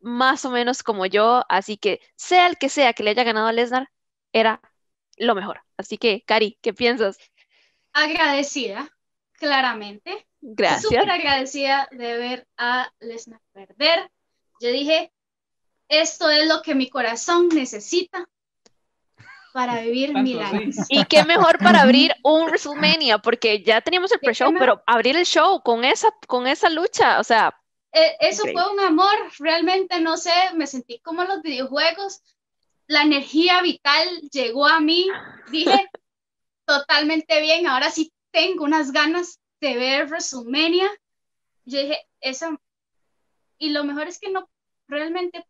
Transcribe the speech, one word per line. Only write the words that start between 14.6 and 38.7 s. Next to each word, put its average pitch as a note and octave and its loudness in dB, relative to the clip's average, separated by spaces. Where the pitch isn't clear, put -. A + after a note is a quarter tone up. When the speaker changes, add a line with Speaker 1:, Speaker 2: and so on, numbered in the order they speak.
Speaker 2:
Yo A#3+ -4
dije, D4+ -2
"Esto D#4 0
es E4 2
lo D#4+ 0
que D#4 -4
mi C4 -2
corazón C4+ 0
necesita E4+ -4
para B3 -4
vivir B3 -2
Speaker 3:
Tanto C4+ 0
Speaker 2:
mil B3 0
Speaker 3:
así. G#3 -4
Speaker 2:
años". G#3+ -6
Speaker 1:
Y C#4+ 4
qué D4+ 6
mejor E4 4
para - 8
Speaker 3:
Ujú. C#4+ 8
Speaker 1:
abrir C#4 6
un D#4+ 4
WrestleMania, D4+ 0
porque A3 0
ya A3 2
teníamos F4+ -2
el G#4+ 0
Speaker 2:
¿Qué - -6
Speaker 1:
pre-show, B3 2
Speaker 2:
mejor? E4 2
Speaker 1:
pero G#3 2
abrir A#3+ 2
el F4 0
show E4+ 2
con A#3 0
esa, D#4+ 2
con B3 -2
esa E4 2
lucha, D#4 0
o A3+ 0
sea, G#3+ 2
Speaker 2:
Eh, D#4+ 4
eso - 0
Speaker 1:
increíble. F4 -2
Speaker 2:
fue G4+ -4
un G4+ -4
amor, F#4 4
realmente, E4+ 0
no E4 0
sé, E4 -2
me D4 -2
sentí B3 -12
como E4 -6
en F#4 -4
los F#4+ -6
videojuegos, D#4 -4
la D4 0
energía D4+ 2
vital E4 0
llegó C4 -2
a D#4+ 4
mí, E4+ 2
dije, D#4+ 0
Speaker 1:
<laughs> G4 0
Speaker 2:
"Totalmente D4+ 0
bien, D#4+ 0
ahora C4+ 0
sí - -6
tengo E4+ -2
unas D4 0